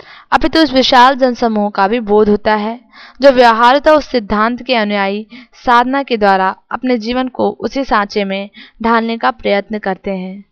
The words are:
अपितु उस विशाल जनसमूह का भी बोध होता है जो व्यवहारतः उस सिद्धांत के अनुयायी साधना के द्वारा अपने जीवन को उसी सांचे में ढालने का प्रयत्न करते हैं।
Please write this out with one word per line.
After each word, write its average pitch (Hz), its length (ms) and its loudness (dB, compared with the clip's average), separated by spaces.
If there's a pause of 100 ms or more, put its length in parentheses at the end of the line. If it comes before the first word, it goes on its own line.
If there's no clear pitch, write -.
(320)
अपितु 285 280 2
उस 269 140 2
विशाल 262 420 4
जनसमूह 233 540 -2
का 196 180 -2
भी 233 140 -2
बोध 208 280 2
होता 214 260 0
है 220 240 -6 (420)
जो 277 100 6
व्यवहारतः 247 600 4
उस 302 160 2
सिद्धांत 226 560 -2
के 254 120 -2
अनुयायी 208 500 -2 (300)
साधना 254 480 0
के 247 140 -4
द्वारा 190 380 0 (160)
अपने 247 260 -4
जीवन 247 320 -4
को 202 220 -4
उसी - 340 -6
सांचे 208 400 -2
में 196 240 -8 (340)
ढालने 226 340 -2
का 247 160 -2
प्रयत्न 208 460 -4
करते 196 340 -8
हैं। 190 380 -12